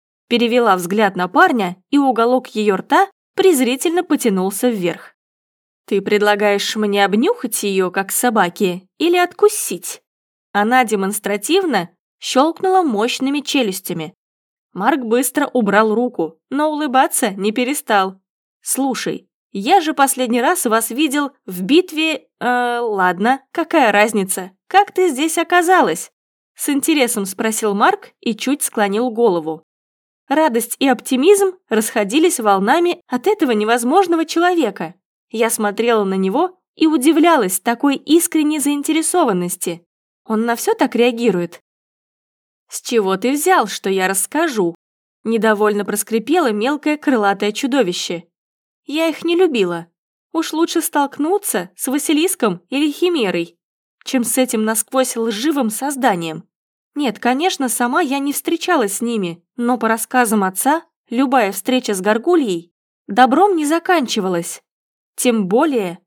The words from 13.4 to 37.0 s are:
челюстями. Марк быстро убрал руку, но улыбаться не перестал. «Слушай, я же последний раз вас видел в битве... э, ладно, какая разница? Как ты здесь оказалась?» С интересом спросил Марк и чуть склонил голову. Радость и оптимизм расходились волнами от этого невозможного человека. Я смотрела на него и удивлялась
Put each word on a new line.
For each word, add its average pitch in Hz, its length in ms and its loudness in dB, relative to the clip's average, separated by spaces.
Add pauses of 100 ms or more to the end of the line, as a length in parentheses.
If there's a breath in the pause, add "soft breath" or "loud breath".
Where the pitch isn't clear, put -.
челюстями. 185 760 -4 (580)
Марк 254 280 0
быстро 247 460 0
убрал 214 480 2
руку, 233 540 -4
но 302 220 -2
улыбаться 285 640 0
не 196 200 -4
перестал. 214 680 -2 (440)
«Слушай, - 680 -4 (240)
я 277 300 2
же 311 100 -4
последний 254 480 0
раз 320 240 0
вас 226 260 0
видел 285 420 -2 (120)
в 180 180 -10
битве... 311 680 0 (120)
э, 247 400 -2
ладно, 208 600 0 (100)
какая 311 400 2
разница? 202 600 0 (160)
Как 403 240 4
ты 370 180 2
здесь 294 260 -2
оказалась?» 339 760 2 (460)
С - 140 -6
интересом 262 560 0
спросил 220 480 -4
Марк 311 460 0
и 233 140 -4
чуть 269 280 -4
склонил 220 480 -2
голову. 175 520 0 (640)
Радость 269 520 0
и 277 100 2
оптимизм 359 640 2 (160)
расходились 226 720 0
волнами 226 640 2
от 247 200 -4
этого 381 240 2
невозможного 254 720 2
человека. 320 720 -2 (340)
Я 220 220 -2
смотрела 220 540 0
на 190 100 -2
него 202 440 0 (160)
и 311 120 2
удивлялась 302 760 2